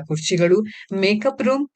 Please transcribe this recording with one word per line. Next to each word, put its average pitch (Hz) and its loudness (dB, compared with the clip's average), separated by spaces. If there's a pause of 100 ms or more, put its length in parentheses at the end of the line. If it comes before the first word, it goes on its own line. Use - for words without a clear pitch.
ಕುರ್ಚಿಗಳು, 175 2 (320)
ಮೇಕಪ್ 214 0
ರೂಮ್, 269 0